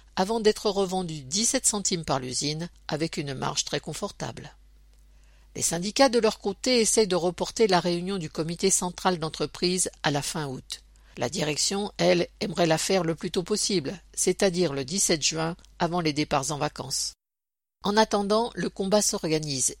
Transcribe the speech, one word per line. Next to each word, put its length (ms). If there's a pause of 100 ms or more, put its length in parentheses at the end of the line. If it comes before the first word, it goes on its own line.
(160)
avant 240
d'être 280
revendu 520
dix-sept 460
centimes 380
par 140
l'usine 500 (200)
avec 280
une 180
marge 300
très 140
confortable. 760 (1040)
Les 80
syndicats 460
de 100
leur 220
côté 400
essayent 260
de 80
reporter 540
la 100
réunion 400
du 100
comité 420
central 500
d'entreprise 680 (140)
à 80
la 120
fin 240
août. 360 (360)
La 100
direction, 680
elle, 300 (140)
aimerait 260
la 100
faire 280
le 100
plus 160
tôt 140
possible, 540 (140)
c'est-à-dire 600
le 120
dix-sept 380
juin, 340 (220)
avant 220
les 120
départs 380
en 80
vacances. 540 (680)
En 140
attendant, 580
le 140
combat 320
s'organise 800